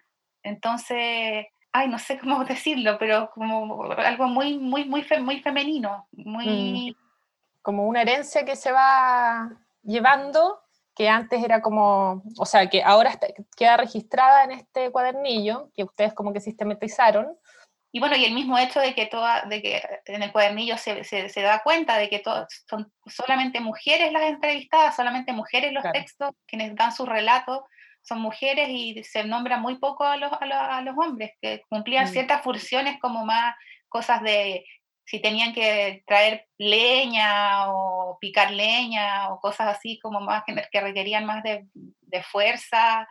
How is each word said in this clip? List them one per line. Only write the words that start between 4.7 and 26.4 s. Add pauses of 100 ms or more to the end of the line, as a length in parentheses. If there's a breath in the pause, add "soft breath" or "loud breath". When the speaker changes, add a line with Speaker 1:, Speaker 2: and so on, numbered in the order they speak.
Speaker 1:
muy
fe-,
muy
femenino,
muy
Speaker 2:
Mm. (720)
Como
una
herencia
que
se
va (340)
llevando, (340)
que
antes
era
como, (160)
o
sea,
que
ahora
está, (300)
queda
registrada
en
este
cuadernillo,
que
ustedes
como
que
sistematizaron. (520 soft breath)
Speaker 1:
Y
bueno,
y
el
mismo
hecho
de
que
toda,
de
que (240)
en
el
cuadernillo
se,
se,
se
da
cuenta
de
que
to-, (220)
son (140)
solamente
mujeres
las
entrevistadas,
solamente
mujeres
los
Speaker 2:
Claro.
Speaker 1:
textos, (140)